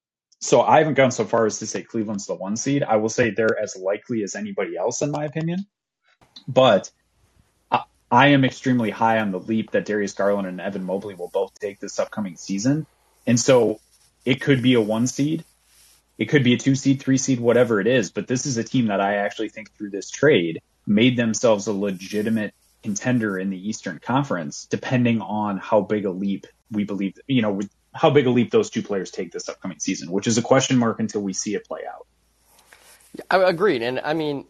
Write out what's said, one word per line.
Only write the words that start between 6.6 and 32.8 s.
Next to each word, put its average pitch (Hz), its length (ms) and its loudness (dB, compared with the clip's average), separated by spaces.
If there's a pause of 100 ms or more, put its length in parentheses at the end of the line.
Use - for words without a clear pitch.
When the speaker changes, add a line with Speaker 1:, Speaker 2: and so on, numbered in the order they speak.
Speaker 1:
I, 120 120 0 (280)
I 127 180 6
am 139 140 6
extremely 123 460 0
high 113 300 2
on 104 120 -2
the 92 80 -4
leap 110 320 -4
that 98 140 0
Darius 104 280 -2
Garland 101 340 0
and 90 120 -10
Evan 98 240 -6
Mobley 98 320 -6
will 87 140 -10
both 98 300 -4
take 101 200 -10
this - 200 -10
upcoming 95 360 -6
season. 127 500 -2 (400)
And 117 140 2
so 117 400 4 (460)
it 131 160 -2
could 135 200 0
be 127 120 4
a 120 80 4
one 110 260 0
seed. 156 380 -4 (720)
It 110 80 -2
could 139 180 2
be 123 100 4
a 117 40 4
two 135 180 0
seed, 135 260 0
three 135 160 2
seed, 127 220 -2
whatever 117 400 4
it 95 80 0
is. 120 240 2
But 98 160 -8
this 127 180 -4
is 135 120 -6
a 117 60 -2
team 120 240 0
that 101 120 0
I 101 180 0
actually 104 320 -4
think 107 240 -18
through 104 180 -12
this 98 180 -10
trade 82 520 2 (240)
made 113 300 4
themselves 113 520 0
a 110 60 0
legitimate 101 800 -4 (280)
contender 110 580 -2
in 98 100 -4
the 95 200 -8
Eastern 90 300 -10
Conference, 95 640 -4
depending 117 560 0
on 101 360 -4
how 107 240 0
big 101 240 -2
a 98 60 -2
leap 95 360 -6 (220)
we 104 140 -2
believe, 98 340 -6 (100)
you 127 140 2
know, 107 120 0
with 101 160 -6 (240)
how - 160 4
big 139 160 6
a 127 40 2
leap 120 220 2
those 110 180 2
two 113 120 -4
players 98 300 -6
take 87 200 -8
this - 180 -10
upcoming - 300 -10
season, 85 320 -6
which 101 160 -2
is 113 100 2
a 120 40 2
question 131 360 2
mark 113 220 2
until 107 220 -4
we 98 120 -4
see - 200 -6
it - 140 -6
play - 180 -12
out. - 220 -16 (1080)